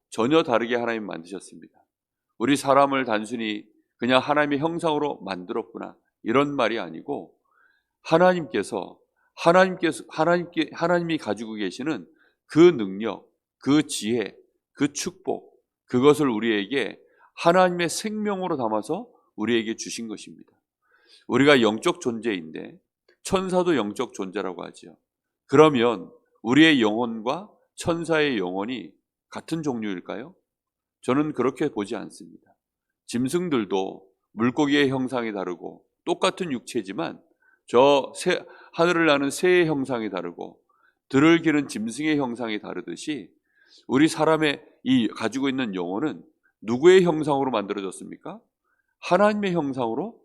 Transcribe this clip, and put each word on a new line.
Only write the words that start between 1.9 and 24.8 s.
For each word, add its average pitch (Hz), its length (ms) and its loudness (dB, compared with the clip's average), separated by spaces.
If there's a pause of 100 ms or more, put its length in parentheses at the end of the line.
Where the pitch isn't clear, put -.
우리 131 180 2
사람을 135 500 2
단순히 107 640 -4 (300)
그냥 127 240 2
하나님의 147 380 0
형상으로 151 640 -2
만들었구나, 95 720 -8 (280)
이런 139 320 0
말이 113 240 -2
아니고 82 560 -10 (640)
하나님께서, 135 1000 0 (360)
하나님께서, 175 720 2
하나님께, 170 640 -2
하나님이 170 440 -2
가지고 110 360 -6
계시는 107 540 -6 (380)
그 - 140 0
능력, 107 720 4 (280)
그 147 300 2
지혜, 107 480 -4 (360)
그 143 220 -2
축복, - 560 -8 (400)
그것을 135 400 4
우리에게 107 720 -2 (340)
하나님의 175 560 2
생명으로 202 680 -4
담아서 123 500 -4 (280)
우리에게 110 400 -2
주신 113 320 -12
것입니다. 90 440 -16 (760)
우리가 135 340 6
영적 110 380 0
존재인데 110 800 -6 (440)
천사도 180 520 0
영적 107 380 -4
존재라고 92 500 -8
하지요. 85 320 -18 (520)